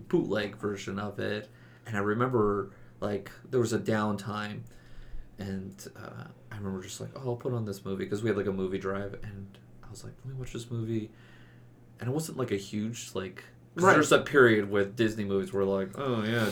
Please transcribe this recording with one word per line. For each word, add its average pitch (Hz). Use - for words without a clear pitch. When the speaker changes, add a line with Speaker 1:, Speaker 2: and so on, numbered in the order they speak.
Speaker 1:
bootleg 104
version 101
of 104
it, 104
and 110
I 101
remember, 104
like, 101
there 127
was 113
a 104
downtime, 107
and, 95
uh, -
I 104
remember 95
just -
like, 110
"Oh, 131
I'll 120
put 123
on 117
this 101
movie," 98
'cause 101
we 117
had, 101
like, 101
a 98
movie 95
drive, 98
and 98
I -
was 110
like, 107
"Let 131
me 131
watch 123
this 117
movie," 113
and 113
it 127
wasn't, 160
like, 127
a 101
huge, 104
like, 95
'cause 170
Speaker 2:
Right. 190
Speaker 1:
there's 151
a 143
period 110
with 101
Disney 107
movies 98
where, 98
like, 98
"Oh, 123
yeah, 113